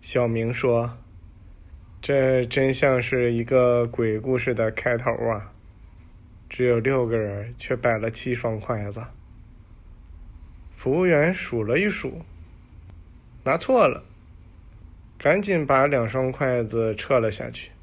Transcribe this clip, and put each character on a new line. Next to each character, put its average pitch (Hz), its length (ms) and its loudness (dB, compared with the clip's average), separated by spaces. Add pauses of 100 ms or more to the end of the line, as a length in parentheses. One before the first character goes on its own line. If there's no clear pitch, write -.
小 123 260 0
明 113 240 -2
说 120 460 0 (1040)
：“这 131 440 2
真 135 280 2
像 131 260 2
是 120 320 0
一 117 100 0
个 123 440 4
鬼 113 320 0
故 127 180 0
事 123 160 0
的 110 200 0
开 120 260 -2
头 123 120 -2 (160)
啊， 104 240 -4 (1000)
只 123 160 0
有 120 120 4
六 127 280 0
个 113 100 -2
人 107 400 -4
却 - 180 -4
摆 117 220 0
了 110 140 -4
七 123 240 -6
双 113 260 -4
筷 104 300 -6
子。” 104 120 -10 (1700)
服 - 160 -2
务 180 140 2
员 165 260 4
数 120 320 -4
了 117 140 0
一 202 100 0
数， 139 320 -8 (1200)
拿 139 140 2
错 214 320 4
了， - 160 -4 (1120)
赶 170 240 2
紧 190 240 0
把 135 220 4
两 131 200 2
双 131 240 -2
筷 127 340 0
子 113 320 0
撤 131 220 2
了 113 120 2
下 120 180 -8
去。 - 220 -14 (120)